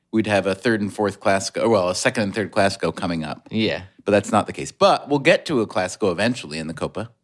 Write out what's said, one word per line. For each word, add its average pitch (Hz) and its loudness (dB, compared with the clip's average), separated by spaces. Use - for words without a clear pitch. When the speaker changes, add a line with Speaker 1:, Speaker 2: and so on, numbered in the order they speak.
Speaker 1:
we'd 110 0
have 101 2
a 95 0
third 113 0
and 101 -2
fourth 98 -2
Clasico, - 0
well, 95 4
a 92 -2
second 120 0
and 98 -4
third 98 -4
Clasico 95 0
coming 85 -4
up. - -10
Speaker 2:
Yeah. 92 -2
Speaker 1:
But 101 2
that's 101 2
not 101 2
the 90 -10
case. - -10
But 175 2
we'll 147 2
get 151 4
to 135 0
a 104 2
Clasico 92 -2
eventually 92 -2
in 80 -6
the 80 -8
Copa, 90 -8